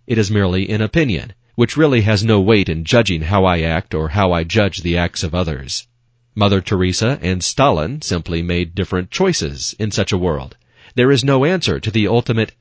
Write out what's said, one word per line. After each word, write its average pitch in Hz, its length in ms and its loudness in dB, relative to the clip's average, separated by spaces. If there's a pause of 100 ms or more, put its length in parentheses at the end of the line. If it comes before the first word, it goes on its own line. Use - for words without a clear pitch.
It 117 100 0
is 104 140 0
merely 98 380 0
an 107 120 -2
opinion, 107 520 -2 (220)
which 120 220 0
really 143 240 4
has 104 220 2
no 110 160 4
weight 98 300 4
in 80 160 -4
judging 98 380 2
how 95 220 2
I 87 140 2
act 80 340 -2
or 78 140 -2
how 92 240 0
I 82 140 0
judge 98 360 0
the 85 160 -2
acts 85 240 -4
of 82 140 -4
others. 76 520 -6 (460)
Mother 98 280 2
Teresa 95 600 0
and 90 220 -2
Stalin 127 580 0
simply 85 400 -4
made 87 320 -4
different 92 380 -4
choices 80 680 -2
in 104 140 -4
such 104 220 -2
a 95 40 0
world. 76 380 -4 (400)
There 123 160 4
is 131 140 2
no 135 200 2
answer 151 360 0
to 107 100 -4
the 104 160 0
ultimate 113 540 0